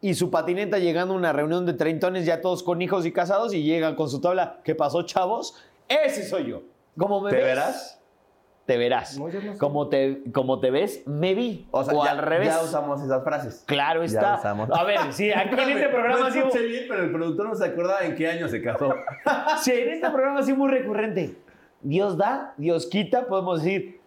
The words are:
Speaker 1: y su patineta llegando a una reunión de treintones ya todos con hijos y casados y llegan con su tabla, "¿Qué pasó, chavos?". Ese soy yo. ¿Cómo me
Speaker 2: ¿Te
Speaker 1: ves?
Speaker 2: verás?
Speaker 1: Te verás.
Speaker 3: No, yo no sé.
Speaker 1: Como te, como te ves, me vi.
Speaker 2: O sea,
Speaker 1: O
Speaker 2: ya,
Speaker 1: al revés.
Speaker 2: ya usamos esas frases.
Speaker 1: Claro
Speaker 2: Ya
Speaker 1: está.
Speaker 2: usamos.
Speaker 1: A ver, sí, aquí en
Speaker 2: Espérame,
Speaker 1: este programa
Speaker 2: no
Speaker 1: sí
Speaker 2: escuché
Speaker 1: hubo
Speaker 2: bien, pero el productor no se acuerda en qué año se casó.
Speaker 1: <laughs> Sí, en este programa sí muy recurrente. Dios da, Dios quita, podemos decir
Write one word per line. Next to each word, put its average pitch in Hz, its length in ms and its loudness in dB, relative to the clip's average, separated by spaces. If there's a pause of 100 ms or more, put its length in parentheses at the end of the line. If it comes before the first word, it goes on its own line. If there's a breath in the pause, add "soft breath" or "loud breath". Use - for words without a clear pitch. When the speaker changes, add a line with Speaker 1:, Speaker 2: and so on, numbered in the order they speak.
Speaker 1:
y 190 140 0
su 180 140 0
patineta 180 500 0
llegando 180 340 0
a 190 40 -2
una 175 140 2
reunión 156 340 0
de 170 100 0
treintones 165 500 0
ya 165 160 0
todos 180 200 0
con 175 200 -2
hijos 180 240 0
y 165 80 -4
casados 202 400 0
y 165 100 -2
llegan 160 320 2
con 151 140 -2
su 135 100 -4
tabla, 175 460 0
"¿Qué 156 100 0
pasó, 156 280 0
chavos?". 185 600 -4 (240 loud breath)
Ese 269 380 2
soy 160 240 -2
yo. 101 140 -10 (340)
¿Cómo 196 240 2
me 202 80 -2
Speaker 2:
¿Te 131 80 4
Speaker 1:
ves? 131 80 4
Speaker 2:
verás? 143 560 -2 (640)
Speaker 1:
Te 123 120 2
verás. 123 420 0
Speaker 3:
No, 156 100 -8
yo 190 140 -8
no 208 100 -8
sé. - 60 -14
Speaker 1:
Como 147 300 0
te, 139 340 2 (100)
como 131 260 2
te 127 120 2
ves, 165 340 0
me 160 300 0
vi. 220 340 -4
Speaker 2:
O 135 140 0
sea, 143 120 0
Speaker 1:
O 147 80 4
Speaker 2:
ya, 143 80 4
Speaker 1:
al 143 60 0
revés. 156 300 2
Speaker 2:
ya 165 160 2
usamos 147 400 -2
esas 131 200 0
frases. 139 440 -4
Speaker 1:
Claro 147 320 2
Speaker 2:
Ya 170 60 0
Speaker 1:
está. 107 320 2
Speaker 2:
usamos. 104 340 -2
Speaker 1:
A 170 120 4
ver, 202 140 2 (140)
sí, 208 200 0
aquí 208 220 0
en 247 60 2
Speaker 2:
Espérame, 269 160 2
Speaker 1:
este 294 140 2
programa 247 320 2
Speaker 2:
no 254 100 2
Speaker 1:
sí 269 80 0
Speaker 2:
escuché 262 220 2
Speaker 1:
hubo 233 60 0
Speaker 2:
bien, 240 220 -4
pero 190 140 -2
el 160 80 -2
productor 165 380 -2
no 226 60 -4
se 196 100 -2
acuerda 175 360 0
en 160 140 -2
qué 160 120 -2
año 170 200 -4
se 117 160 -4
casó. 123 320 0 (300)
Speaker 1:
<laughs> 302 360 0
Sí, 262 100 2
en 247 180 2
este 320 200 -2
programa 277 320 0
sí 269 120 2
muy 269 180 2
recurrente. 208 680 -2 (440 soft breath)
Dios 180 360 0
da, 226 400 -2
Dios 165 300 0
quita, 240 400 0
podemos 180 360 0
decir 185 440 -2